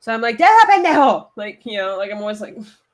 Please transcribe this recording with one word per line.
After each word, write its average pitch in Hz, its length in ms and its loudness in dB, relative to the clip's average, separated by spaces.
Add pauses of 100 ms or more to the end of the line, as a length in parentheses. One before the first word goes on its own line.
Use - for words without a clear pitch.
So 226 120 -10
I'm 226 80 -6
like, 233 180 -6
Deja 427 300 6
pendejo! 302 680 2
Like, 208 280 -14
you 214 140 -10
know, 190 180 -6
like, 202 160 -8
I'm 208 80 -12
always 208 200 -8
like - 160 -14 (380)